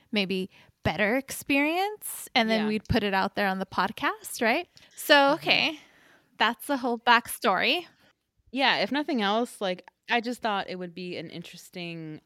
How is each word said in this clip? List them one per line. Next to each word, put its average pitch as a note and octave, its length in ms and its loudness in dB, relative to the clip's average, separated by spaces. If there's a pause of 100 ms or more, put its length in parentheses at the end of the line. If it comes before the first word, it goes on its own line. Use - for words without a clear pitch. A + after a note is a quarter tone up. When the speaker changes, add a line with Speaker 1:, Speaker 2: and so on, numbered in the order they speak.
(120)
Speaker 1:
maybe F#3+ 400 -2 (320)
better G3+ 320 2
experience. D#4 1200 -2
And A3+ 120 4
then A3 140 2
Speaker 2:
Yeah. G#3+ 60 -2
Speaker 1:
we'd G#3+ 200 -2
put A3+ 160 2
it G3 120 0
out F#3+ 200 0
there G3+ 120 0
on F#3+ 100 -2
the F#3+ 80 -4
podcast, C#4 760 -2
right? B3+ 260 0 (280)
So, C#4 340 6
Speaker 2:
Mm-hmm. D4 60 4
Speaker 1:
okay, C4+ 440 0 (580)
that's A#3 300 0
the C#4+ 100 0
whole A#3+ 220 -2
backstory. A#3 880 2 (640)
Speaker 2:
Yeah, A#3+ 260 2
if F#3+ 140 0
nothing C#4+ 320 -2
else, A3 360 -2
like, F#3 240 -4 (280)
I A#3 100 2
just A#3+ 220 -8
thought G3+ 260 -2
it F#3 80 -8
would F3+ 160 -10
be F3+ 240 -8
an D#3 140 -10
interesting, E3+ 960 -12